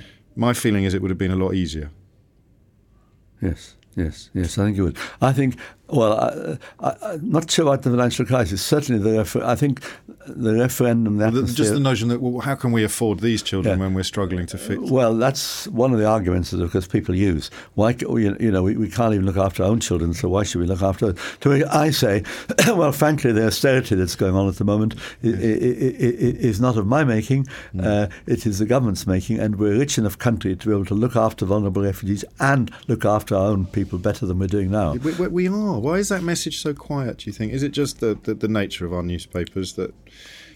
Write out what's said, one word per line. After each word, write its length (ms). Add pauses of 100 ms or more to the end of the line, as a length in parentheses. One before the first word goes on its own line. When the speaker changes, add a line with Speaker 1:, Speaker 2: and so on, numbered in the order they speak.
(360)
Speaker 1:
My 160
feeling 320
is 100
it 80
would 80
have 80
been 140
a 40
lot 180
easier. 360 (1500)
Speaker 2:
Yes, 340 (220)
yes, 380
yes, 240
I 80
think 120
it 40
would. 140 (240)
I 120
think, 240 (320)
well, 720 (220)
I, 80
I, 80 (180)
I'm 160
not 200
sure 160
about 160
the 80
financial 340
crisis. 380
Certainly, 400
the 160
refer-, 260
I 120
think 260 (440)
the 280
referendum, 640
the 140
Speaker 1:
The, 100
just 160
Speaker 2:
atmosphere 160
Speaker 1:
the 60
notion 280
that, 140
well, 180
how 140
can 160
we 140
afford 340
these 240
children 360
Speaker 2:
Yeah. 60
Speaker 1:
when 80
we're 120
struggling 420
to 120
fix 220
Speaker 2:
Well, 360
that's 520
one 240
of 60
the 80
arguments 460
that, 100
of 80
course, 160
people 300
use. 340 (240)
Why, 180
ca-, 240
you, 220
you 140
know, 100
we, 140
we 120
can't 240
even 140
look 100
after 280
our 60
own 100
children, 340
so 140
why 160
should 160
we 60
look 140
after 260
others? 140 (200)
To 100
which 140
I 260
say, 320 (240)
<coughs> 220
well, 240
frankly, 400
the 140
austerity 500
that's 180
going 220
on 120
at 80
the 80
moment 300
i-, 340
Speaker 1:
Yes. 120
Speaker 2:
i-, 20
i-, 640
i-, 300
i-, 20 (100)
is 120
not 180
of 80
my 180
making. 440 (260)
Speaker 1:
Mm. 100
Speaker 2:
Uh, 240 (180)
it 200
is 140
the 60
government's 400
making, 340
and 160
we're 180
a 40
rich 200
enough 180
country 400
to 120
be 40
able 140
to 80
look 220
after 280
vulnerable 380
refugees 420 (140)
and 320 (160)
look 180
after 300
our 140
own 180
people 320
better 260
than 140
we're 80
doing 240
now. 240
Speaker 1:
We, 200
we, 140
we 200
are. 340
Why 160
is 120
that 120
message 360
so 160
quiet, 440
do 80
you 60
think? 200
Is 120
it 80
just 260
the, 240
the, 120
the 120
nature 400
of 60
our 100
newspapers 720
that 200 (640)